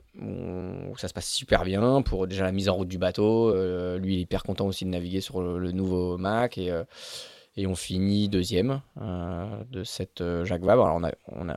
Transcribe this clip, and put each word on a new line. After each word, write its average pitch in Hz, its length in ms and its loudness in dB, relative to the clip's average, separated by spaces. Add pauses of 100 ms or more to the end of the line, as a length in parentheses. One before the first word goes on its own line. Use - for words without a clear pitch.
(200)
Où, 90 720 -8
où - 40 -14
ça 95 120 -6
se - 40 -10
passe - 160 -8
super 95 360 0
bien 117 380 4
pour 92 260 0
déjà 95 160 0
la 92 80 2
mise 98 160 2
en 92 60 6
route 95 120 0
du 92 120 -4
bateau. 107 540 4
Euh, 90 460 0
lui, 95 160 0
il 90 40 2
est 90 40 2
hyper 92 220 -4
content 98 220 -2
aussi 95 180 -2
de 92 60 -2
naviguer 90 300 -2
sur 92 220 -4
le, 87 160 -2
le 90 140 0
nouveau 90 460 2
Mac. 110 380 0
Et, 90 140 -2
euh, 85 140 -2 (720)
et 98 100 -2
on 95 80 0
finit 101 540 2
deuxième, 101 520 2 (200)
euh, 90 440 -4 (260)
de 95 120 -6
cette, - 380 -8
euh, 87 240 0
Jacques 87 180 -2
Vabre. 107 220 8
Alors, 82 120 4
on 85 80 -2
a, 78 60 0 (220)
on 87 160 -6
a, - 80 -4